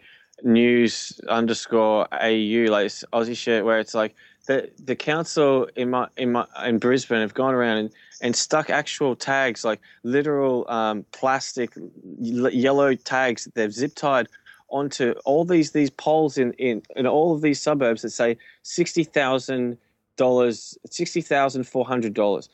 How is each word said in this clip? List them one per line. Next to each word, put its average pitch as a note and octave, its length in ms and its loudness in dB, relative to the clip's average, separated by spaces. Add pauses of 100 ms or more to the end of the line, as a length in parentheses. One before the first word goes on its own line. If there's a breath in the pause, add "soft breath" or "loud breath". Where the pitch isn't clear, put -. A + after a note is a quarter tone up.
(420 soft breath)
News A#2+ 880 2
underscore A2 800 2 (120)
A A2+ 160 2
U, A2 300 2
like, G#2 200 2
this - 260 -10
Aussie A#2 240 -2
shit, A2+ 280 0
where A2+ 140 2
it's A2 160 -4
like, G#2+ 200 -2 (320 soft breath)
the, C3 220 0 (140)
the B2+ 140 -4
council D3+ 800 0
in B2 140 -2
my, B2 260 0
in B2 160 -2
my, A#2+ 140 0 (180)
in A#2 140 2
Brisbane B2 420 0
have G#2 140 -2
gone C3 200 0
around A#2 240 0
and, G#2+ 120 -4 (320 loud breath)
and A#2+ 120 0
stuck - 360 -2
actual C#3+ 440 -2
tags, C3+ 500 -2
like, G#2+ 160 -2 (220 soft breath)
literal, C#3 640 0
um, A2 440 -2
plastic C3 640 -2
l-, A#2 760 -4
yellow C3+ 440 4
tags B2+ 500 -2
that - 100 -18
they've G#2+ 180 -2
zip C3 220 -4
tied C3+ 320 0 (420 loud breath)
onto C#3 460 -2 (100)
all D#3 200 2
these, E3+ 260 2
these D3 200 0
poles D#3 480 0
in, A#2+ 160 0
in, A#2 280 -2 (140)
in B2+ 100 0
all D#3 300 2
of D3 40 -6
these D3 200 0
suburbs C3 420 0
that A2+ 80 -6
say A#2 260 0 (280 loud breath)
sixty E3+ 400 -2
thousand B2+ 760 -2 (380)
dollars, B2 600 2 (140)
sixty F3 300 -4
thousand C#3 480 0
four B2+ 160 -2
hundred A#2+ 300 -2
dollars, G#2 400 0